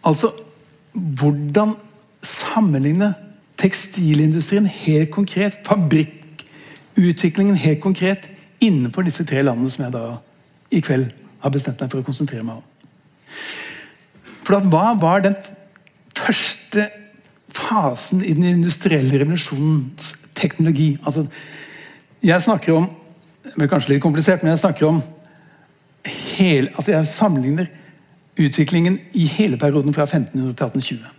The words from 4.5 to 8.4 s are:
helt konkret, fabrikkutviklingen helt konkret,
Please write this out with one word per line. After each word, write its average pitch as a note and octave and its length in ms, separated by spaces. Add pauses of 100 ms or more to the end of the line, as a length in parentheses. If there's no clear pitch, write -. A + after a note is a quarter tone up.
helt D#3 480
konkret, G3+ 520
fabrikkutviklingen F3 1900
helt D3+ 240
konkret, F#3+ 480 (300)